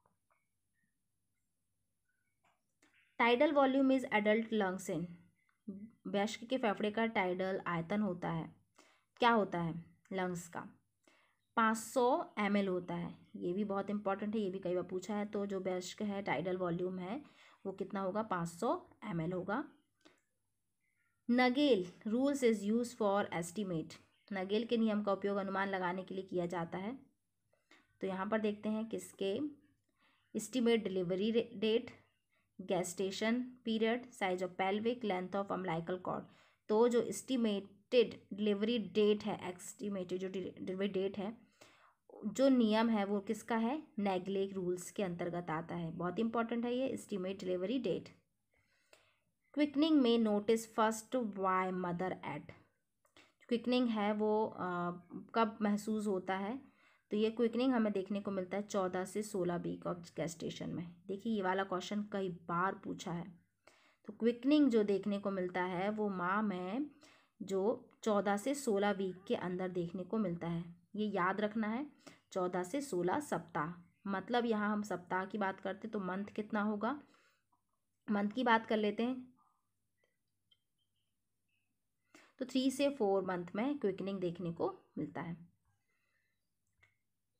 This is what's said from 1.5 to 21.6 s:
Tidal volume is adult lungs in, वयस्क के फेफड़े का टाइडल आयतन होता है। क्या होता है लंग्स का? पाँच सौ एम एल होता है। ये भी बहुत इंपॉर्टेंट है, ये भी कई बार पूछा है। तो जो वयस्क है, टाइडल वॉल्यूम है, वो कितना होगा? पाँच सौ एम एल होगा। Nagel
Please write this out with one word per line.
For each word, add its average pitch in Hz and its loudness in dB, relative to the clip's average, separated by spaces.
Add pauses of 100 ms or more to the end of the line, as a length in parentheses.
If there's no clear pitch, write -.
Tidal 247 6
volume 269 6
is 254 -4
adult 214 4
lungs 185 -2
in, 170 -2 (1040)
वयस्क 208 -2
के 262 0
फेफड़े 214 0
का 226 0
टाइडल 190 0
आयतन 170 0
होता 180 -2
है। - -6 (540)
क्या 233 4
होता 190 2
है 165 -4 (280)
लंग्स 180 -4
का? - -10 (880)
पाँच 226 4
सौ 254 2
एम 202 4
एल 196 2
होता 175 -2
है। 170 -6 (200)
ये 185 -2
भी 208 0
बहुत 196 -2
इंपॉर्टेंट 208 -2
है, 226 0
ये 196 -2
भी 190 -6
कई 180 -2
बार 175 0
पूछा 185 -6
है। 208 -2
तो 202 -4
जो 196 -4
वयस्क 185 -4
है, 202 -2
टाइडल 180 -2
वॉल्यूम 180 -2
है, 196 -6 (440)
वो 196 -4
कितना 190 -6
होगा? 196 -2
पाँच 175 -2
सौ 302 -2 (140)
एम 170 -4
एल 170 -2
होगा। 196 -2 (1700)
Nagel 254 6 (220)